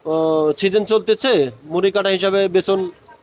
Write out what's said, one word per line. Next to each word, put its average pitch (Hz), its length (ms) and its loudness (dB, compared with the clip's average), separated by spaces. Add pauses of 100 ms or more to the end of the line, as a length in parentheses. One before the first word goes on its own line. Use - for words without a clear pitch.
আহ, 160 480 0
সিজন 196 320 0
চলতেছে, 214 680 0 (140)
মুড়ি 180 260 -2
কাটা 196 180 0
হিসাবে 190 380 0
বেচন 190 420 0 (340)